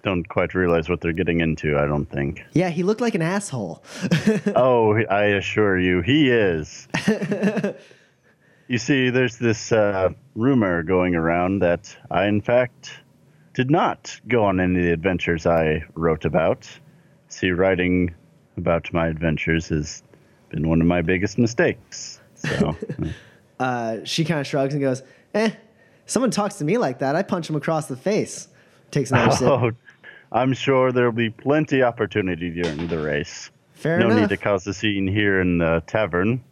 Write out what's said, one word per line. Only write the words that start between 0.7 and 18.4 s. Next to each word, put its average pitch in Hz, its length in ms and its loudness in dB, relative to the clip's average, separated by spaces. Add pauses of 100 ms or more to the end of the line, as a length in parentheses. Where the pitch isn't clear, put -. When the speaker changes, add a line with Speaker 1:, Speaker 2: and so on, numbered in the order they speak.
Speaker 1:
what 87 120 -2
they're 85 120 -2
getting 85 280 0
into, 78 360 0
I 71 100 2
don't 73 220 -2
think. 71 440 -6
Speaker 2:
Yeah, 175 160 0
he 170 160 -4
looked 220 160 -2
like 226 160 -2
an 165 60 -2
asshole. 139 600 -6 (360)
<laughs> 208 360 0
Speaker 1:
Oh, 120 420 4
I 104 280 2
assure 101 540 2
you, 90 240 2
he 131 280 4
is. 92 560 0 (200)
Speaker 2:
<laughs> 202 680 -2 (960)
Speaker 1:
You 123 60 -2
see, 131 320 2
there's 123 300 0
this, 117 340 0
uh, 101 380 2 (260)
rumor 107 460 2
going 90 340 2
around 87 440 0
that 87 360 0 (140)
I, 92 160 0
in 104 160 0
fact, 123 500 0 (600)
did 131 160 0
not 175 580 0
go 113 160 2
on 95 160 2
any 90 180 2
of 87 60 0
the 87 80 2
adventures 85 540 -2
I 80 380 2 (100)
wrote 80 320 0
about. 80 420 0 (600)
See, - 220 -2
writing 90 640 2 (440)